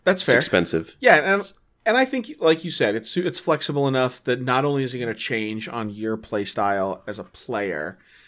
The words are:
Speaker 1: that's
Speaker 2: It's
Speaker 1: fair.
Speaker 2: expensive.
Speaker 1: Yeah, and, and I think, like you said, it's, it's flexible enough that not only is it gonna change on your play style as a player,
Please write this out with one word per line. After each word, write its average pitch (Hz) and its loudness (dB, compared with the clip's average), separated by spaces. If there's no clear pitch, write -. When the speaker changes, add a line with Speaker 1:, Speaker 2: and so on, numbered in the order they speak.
Speaker 1:
that's 185 2
Speaker 2:
It's - 2
Speaker 1:
fair. 120 8
Speaker 2:
expensive. 87 0
Speaker 1:
Yeah, 233 8
and, - -4
and 220 4
I 262 6
think, 262 -6
like 165 4
you 175 -6
said, 110 2
it's, - -4
it's 175 -2
flexible 143 0
enough 131 0
that 127 0
not 131 2
only 143 0
is 123 -6
it 127 -8
gonna 117 -4
change 110 -6
on 113 -6
your 107 -4
play 107 -4
style 98 -2
as 107 -10
a 101 -12
player, 95 -8